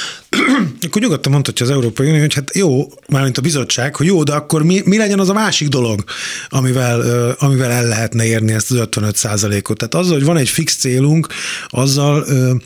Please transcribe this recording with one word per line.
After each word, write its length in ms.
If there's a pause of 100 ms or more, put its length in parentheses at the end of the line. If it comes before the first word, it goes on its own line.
(280)
<clears throat> 580
akkor 160
nyugodtan 300
mondhatja 320
az 80
Európai 360
Unió, 120
hogy 140
hát 220
jó, 320 (200)
mármint 300
a 20
bizottság, 560
hogy 100
jó, 160
de 100
akkor 300
mi, 220
mi 120
legyen 220
az 100
a 40
másik 360
dolog, 360 (440)
amivel, 520
ö, 380
amivel 320
el 160
lehetne 380
érni 280
ezt 180
az 60
ötvenöt 400
százalékot. 600
Tehát 180
azzal, 200
hogy 100
van 120
egy 120
fix 280
célunk, 500 (420)
azzal, 580
ö, 280 (120)